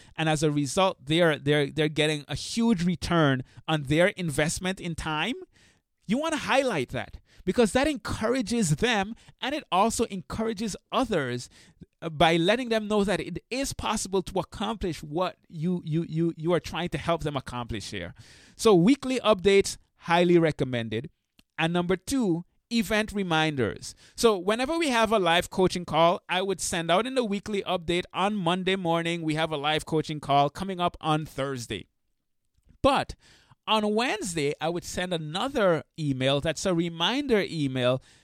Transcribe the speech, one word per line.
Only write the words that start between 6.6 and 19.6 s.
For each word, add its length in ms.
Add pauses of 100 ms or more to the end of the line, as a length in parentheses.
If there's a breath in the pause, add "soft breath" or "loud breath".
that 280 (260 soft breath)
because 280
that 160
encourages 880
them, 400 (260 soft breath)
and 140
it 160
also 340
encourages 720 (160)
others, 580 (540 loud breath)
uh, 60
by 280
letting 320
them 180
know 160
that 160
it 200 (100)
is 240
possible 480
to 180
accomplish 600
what 360 (120)
you, 340
you, 240
you, 300
you 160
are 60
trying 300
to 100
help 240
them 120
accomplish 540
here. 240 (420 loud breath)
So 200
weekly 460
updates, 560 (280)